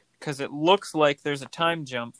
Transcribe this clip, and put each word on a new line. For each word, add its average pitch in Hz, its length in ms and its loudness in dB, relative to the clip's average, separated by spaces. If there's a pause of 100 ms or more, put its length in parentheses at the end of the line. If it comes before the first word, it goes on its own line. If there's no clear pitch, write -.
(200)
'cause 139 200 -6
it 135 120 -6
looks 165 420 2
like 147 280 4
there's 143 200 -4
a 123 40 -14
time 165 380 -2
jump 120 360 -8